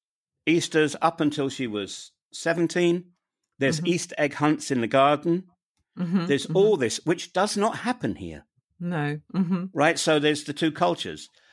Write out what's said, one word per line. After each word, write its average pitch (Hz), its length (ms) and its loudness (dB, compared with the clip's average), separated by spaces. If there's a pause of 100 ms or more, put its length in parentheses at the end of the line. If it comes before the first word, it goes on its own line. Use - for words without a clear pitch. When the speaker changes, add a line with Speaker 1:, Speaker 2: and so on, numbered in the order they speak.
(460)
Speaker 1:
Easters 156 560 2
up 165 180 0
until 147 300 0
she 135 180 -6
was 104 440 -8 (200)
seventeen, 175 720 0 (520)
there's 139 220 2
Speaker 2:
Mm-hmm. 170 80 -2
Speaker 1:
Easter 170 320 -2
egg 151 160 0
hunts 151 340 0
in 127 120 0
the 113 60 -2
garden. 147 580 2 (520)
Speaker 2:
Mm-hmm. 175 300 0
Speaker 1:
There's 139 180 0
Speaker 2:
Mm-hmm. 160 120 0
Speaker 1:
all 202 200 6
this, 120 280 0
which 180 280 -2
does 214 240 0
not 196 220 0
happen 220 360 -4
here. 80 300 -12 (340)
Speaker 2:
No. 151 400 -4 (140)
Mm-hmm. 180 400 0
Speaker 1:
Right? 160 240 2
So 156 220 2
there's 147 240 0
the 143 100 -8
two 160 180 0
cultures. 156 580 -4 (240)